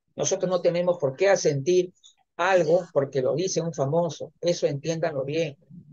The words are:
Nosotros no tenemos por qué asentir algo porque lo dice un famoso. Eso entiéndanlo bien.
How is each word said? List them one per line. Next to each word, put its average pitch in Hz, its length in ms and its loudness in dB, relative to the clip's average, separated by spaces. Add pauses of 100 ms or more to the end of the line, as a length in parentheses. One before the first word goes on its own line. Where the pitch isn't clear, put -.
(160)
Nosotros 180 340 -2
no 175 120 0
tenemos 175 360 2
por 131 200 -4
qué 190 100 2
asentir 180 640 2 (460)
algo 175 560 2
porque 135 280 0
lo 123 140 0
dice 170 260 -2
un 160 120 -6
famoso. 156 640 -2
Eso 175 260 0
entiéndanlo 156 580 -2
bien. 151 340 -4 (360)